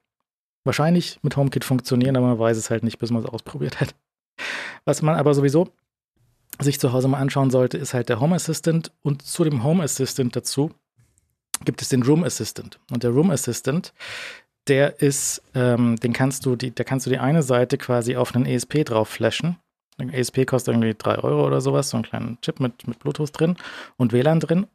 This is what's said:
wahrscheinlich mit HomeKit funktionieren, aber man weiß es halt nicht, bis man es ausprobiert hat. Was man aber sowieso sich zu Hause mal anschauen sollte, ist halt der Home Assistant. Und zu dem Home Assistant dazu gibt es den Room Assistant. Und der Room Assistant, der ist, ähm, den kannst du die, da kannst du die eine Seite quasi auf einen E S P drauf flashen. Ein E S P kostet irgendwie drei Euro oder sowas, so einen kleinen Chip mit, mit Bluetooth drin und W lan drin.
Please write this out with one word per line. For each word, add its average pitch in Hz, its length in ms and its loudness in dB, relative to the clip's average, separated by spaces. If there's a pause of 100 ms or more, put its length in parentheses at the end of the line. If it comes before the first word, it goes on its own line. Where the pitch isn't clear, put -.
(640)
wahrscheinlich 165 580 2
mit 143 140 -2
HomeKit 139 280 0
funktionieren, 127 520 0
aber 123 100 2
man 123 140 2
weiß 113 160 4
es 110 140 -6
halt 113 120 0
nicht, 113 160 -4
bis 117 140 -4
man 117 100 0
es 127 60 -8
ausprobiert 135 520 -8
hat. - 140 -2 (920)
Was 147 160 0
man 156 140 2
aber 147 180 4
sowieso 139 360 4 (920)
sich 139 200 0
zu 127 120 2
Hause 127 140 2
mal 135 120 2
anschauen 139 340 0
sollte, 127 260 2
ist 135 160 -6
halt 120 140 -2
der 117 100 0
Home 151 160 2
Assistant. 160 560 -2 (120)
Und 147 200 -2
zu - 220 -2
dem 147 180 2
Home 160 220 2
Assistant 127 500 -2
dazu 139 380 -2 (920)
gibt - 180 -4
es - 60 -8
den 127 140 2
Room 156 220 4
Assistant. - 560 -8 (100)
Und 123 140 -4
der 120 60 2
Room 151 200 4
Assistant, 135 640 -4 (720)
der 143 340 2
ist, - 400 0 (140)
ähm, 120 460 4
den 120 140 0
kannst 135 320 -2
du 127 100 2
die, 123 180 -6
da - 80 -4
kannst 131 240 -4
du 123 40 -2
die 131 80 0
eine 139 260 2
Seite 127 340 2
quasi 123 380 -2
auf 123 180 -2
einen 123 100 2
E 131 120 0
S 120 100 -4
P 151 160 0
drauf 110 260 2
flashen. 151 480 -2 (440)
Ein 127 120 -6
E 131 60 -2
S 123 120 0
P 131 140 2
kostet 120 300 0
irgendwie 113 220 2
drei 107 220 -2
Euro 147 280 2
oder 139 140 2
sowas, 139 300 0
so - 60 -4
einen 110 80 -2
kleinen 117 360 -8
Chip - 200 -6
mit, 123 280 -4
mit 117 100 -8
Bluetooth 147 340 -4
drin 170 240 0 (400)
und 120 160 2
W 123 100 4
lan 160 180 4
drin. 165 340 0